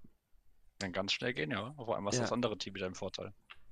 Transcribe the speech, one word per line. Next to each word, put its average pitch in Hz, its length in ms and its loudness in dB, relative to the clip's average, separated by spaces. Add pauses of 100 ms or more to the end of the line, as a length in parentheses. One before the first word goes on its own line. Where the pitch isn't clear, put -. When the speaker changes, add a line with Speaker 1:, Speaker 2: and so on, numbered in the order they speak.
(800)
Speaker 1:
Kann 95 140 0
ganz 95 200 2
schnell 123 220 0
gehen, 151 160 0
ja. 117 260 0
Auf 117 120 -6
einmal 101 240 2
ist 123 60 4
Speaker 2:
Ja. 120 60 4
Speaker 1:
das 107 80 2
andere 110 260 4
Team 98 160 -6
wieder 95 120 0
im 92 80 -2
Vorteil. 98 380 -4 (400)